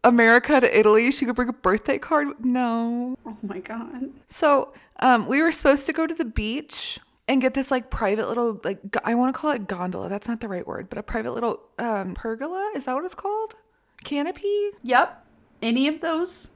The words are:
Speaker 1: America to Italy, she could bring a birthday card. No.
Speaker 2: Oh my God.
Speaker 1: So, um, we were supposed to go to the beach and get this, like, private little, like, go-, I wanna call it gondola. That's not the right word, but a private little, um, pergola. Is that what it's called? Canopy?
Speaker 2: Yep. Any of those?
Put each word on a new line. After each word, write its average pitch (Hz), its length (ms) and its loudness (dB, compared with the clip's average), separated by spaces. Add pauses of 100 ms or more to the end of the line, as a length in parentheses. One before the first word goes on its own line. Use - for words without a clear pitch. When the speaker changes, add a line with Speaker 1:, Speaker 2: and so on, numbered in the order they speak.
Speaker 1:
America 240 560 6
to - 180 6
Italy, 220 320 6
she 262 140 -2
could 233 100 -2
bring 247 140 0
a 240 40 -6
birthday 208 440 0
card. 294 320 0 (100)
No. 240 840 -2
Speaker 2:
Oh 220 180 -12
my 190 160 -8
God. 233 500 -10 (200)
Speaker 1:
So, 285 420 2 (300)
um, 240 260 4
we 269 140 2
were 330 100 4
supposed 285 360 2
to 320 40 -4
go 320 160 -2
to 320 80 -6
the 330 80 -4
beach 226 760 -6 (300)
and 262 140 2
get 262 120 2
this, 269 160 -2
like, 247 200 -2
private 208 400 0
little, 233 340 -2
like, 202 260 -6
go-, - 140 -2
I 233 120 0
wanna 254 180 2
call 302 180 -2
it 214 160 -4
gondola. 180 400 -6
That's 202 220 -8
not 226 100 -4
the 233 80 -10
right 185 180 -6
word, - 220 -10
but 220 100 -10
a 214 60 -10
private 233 300 -6
little, 233 260 -4 (180)
um, 196 360 -4
pergola. 330 600 -8
Is 285 120 -8
that 254 80 -4
what 285 100 -4
it's 359 120 -10
called? 427 400 -6 (500)
Canopy? 403 640 -4 (140)
Speaker 2:
Yep. 254 440 0 (340)
Any 247 280 2
of 311 100 -6
those? 339 560 -4